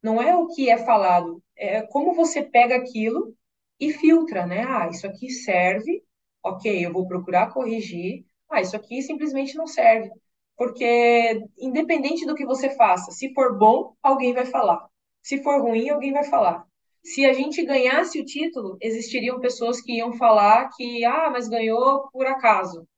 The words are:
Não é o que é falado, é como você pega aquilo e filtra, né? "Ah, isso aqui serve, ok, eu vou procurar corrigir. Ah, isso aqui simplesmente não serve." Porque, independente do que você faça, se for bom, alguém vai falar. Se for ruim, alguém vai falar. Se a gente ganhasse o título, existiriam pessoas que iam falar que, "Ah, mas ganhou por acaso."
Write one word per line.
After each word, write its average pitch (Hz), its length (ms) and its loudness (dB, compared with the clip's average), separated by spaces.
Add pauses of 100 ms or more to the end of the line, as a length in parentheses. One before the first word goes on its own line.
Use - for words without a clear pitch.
Não 220 200 0
é 330 140 4
o 339 120 2
que 269 220 -2
é 233 80 6
falado, 180 640 2 (140)
é 208 260 -4
como 302 320 -2
você 330 300 0
pega 240 320 4
aquilo 247 600 -4 (440)
e 302 120 -2
filtra, 311 540 2
né? 190 220 -4
"Ah, 185 220 -2
isso 180 180 -10
aqui 254 220 -12
serve, 214 760 -2 (400)
ok, 185 420 -4
eu 175 80 -6
vou 185 140 -4
procurar 180 460 0
corrigir. 220 720 -6 (240)
Ah, 262 120 0
isso 185 140 -6
aqui 233 260 -10
simplesmente 277 540 -6
não 320 120 -8
serve." 220 440 2 (460)
Porque, 240 840 2 (140)
independente 294 680 -2
do 294 100 -4
que 277 100 -8
você 262 240 -2
faça, 190 420 0
se 262 220 -10
for 247 240 0
bom, 226 460 4
alguém 247 300 2
vai 247 120 -2
falar. 226 420 0 (340)
Se 277 220 -6
for 285 180 2
ruim, 233 280 -2
alguém 277 240 -4
vai 285 100 0
falar. 196 420 0 (380)
Se 269 220 -2
a 254 80 6
gente 302 320 -2
ganhasse 277 540 0
o - 60 -8
título, 269 560 -8
existiriam 233 580 -6
pessoas 240 420 -4
que 240 160 -10
iam 233 160 -4
falar 226 640 6
que, 240 300 -6
"Ah, 294 260 2
mas 240 180 -6
ganhou 233 640 0
por 262 160 -4
acaso." 190 600 0 (100)